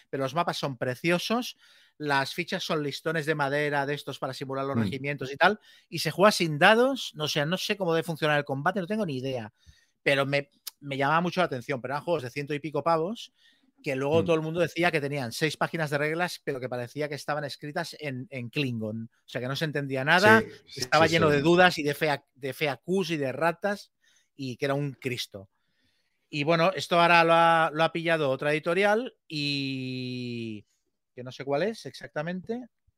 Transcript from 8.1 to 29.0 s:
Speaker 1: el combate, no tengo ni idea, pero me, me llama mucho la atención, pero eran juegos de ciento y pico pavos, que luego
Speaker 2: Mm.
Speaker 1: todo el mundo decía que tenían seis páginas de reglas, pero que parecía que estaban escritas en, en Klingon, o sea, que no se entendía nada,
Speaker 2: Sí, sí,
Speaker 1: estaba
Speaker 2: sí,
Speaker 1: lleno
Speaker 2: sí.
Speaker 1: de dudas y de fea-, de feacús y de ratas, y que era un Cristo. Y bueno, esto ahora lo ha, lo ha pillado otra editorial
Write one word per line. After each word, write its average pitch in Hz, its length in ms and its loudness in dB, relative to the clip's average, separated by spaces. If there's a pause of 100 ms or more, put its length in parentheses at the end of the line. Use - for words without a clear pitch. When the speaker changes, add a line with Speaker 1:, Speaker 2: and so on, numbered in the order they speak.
Speaker 1:
el 143 60 -2
combate, 143 360 -2
no 170 60 -4
tengo 214 200 -2
ni 143 100 -4
idea, 123 360 -6 (500)
pero 139 240 2
me, 143 240 -2 (300)
me 139 180 -8
llama 151 240 2
mucho 180 180 -2
la 170 60 2
atención, 135 340 -4
pero 127 140 -6
eran 147 100 -6
juegos 165 180 0
de 123 80 -8
ciento 143 220 -6
y 147 80 -4
pico 147 240 -4
pavos, 165 480 0 (500)
que 139 120 -2
luego 143 280 2
Speaker 2:
Mm. - 20 2
Speaker 1:
todo 170 120 2
el 156 60 0
mundo 160 180 -2
decía 170 300 0
que 160 100 0
tenían 135 320 -4
seis 156 240 -2
páginas 160 340 -2
de 147 80 -2
reglas, 160 440 -4
pero 139 160 -4
que 120 100 -8
parecía 123 400 -6
que 147 60 -8
estaban 147 300 -4
escritas 151 560 -8
en, 135 300 -8
en 120 200 -8
Klingon, 113 640 -4
o - 160 -20
sea, 127 120 -6
que 123 80 -6
no 135 60 -4
se 165 120 -4
entendía 135 380 -4
nada, 202 360 8
Speaker 2:
Sí, 220 60 -4 (200)
sí, - 140 -12
Speaker 1:
estaba 160 260 6
Speaker 2:
sí, 156 80 4
Speaker 1:
lleno 165 160 6
Speaker 2:
sí. 147 60 6
Speaker 1:
de 139 60 2
dudas 175 360 6
y 151 40 -4
de 143 120 0
fea-, 147 300 -2 (100)
de 131 180 -8
feacús 160 580 -2
y 165 60 -2
de 135 160 -2
ratas, 170 600 -2 (420)
y 131 220 -8
que - 100 -6
era 139 80 2
un 143 180 -2
Cristo. 120 560 -8 (800)
Y 147 160 -4
bueno, 165 300 2
esto 170 260 0
ahora 170 240 8
lo 165 100 6
ha, 165 380 6
lo 160 120 0
ha 160 80 0
pillado 165 380 0
otra 147 220 0
editorial 202 600 0 (140)